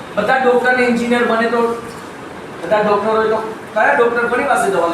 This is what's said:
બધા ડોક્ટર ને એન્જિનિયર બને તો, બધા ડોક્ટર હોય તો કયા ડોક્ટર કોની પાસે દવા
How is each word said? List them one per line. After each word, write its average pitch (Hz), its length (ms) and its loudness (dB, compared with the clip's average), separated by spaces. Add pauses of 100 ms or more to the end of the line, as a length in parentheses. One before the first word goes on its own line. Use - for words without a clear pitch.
(140)
બધા 240 220 0
ડોક્ટર 247 400 2
ને 247 100 2
એન્જિનિયર 240 380 2
બને 226 240 0
તો, 233 340 0 (800)
બધા 208 200 2
ડોક્ટર 208 340 0
હોય 220 120 2
તો 214 80 0 (380)
કયા 262 200 4
ડોક્ટર 233 320 2
કોની - 180 0
પાસે - 260 0
દવા 170 240 0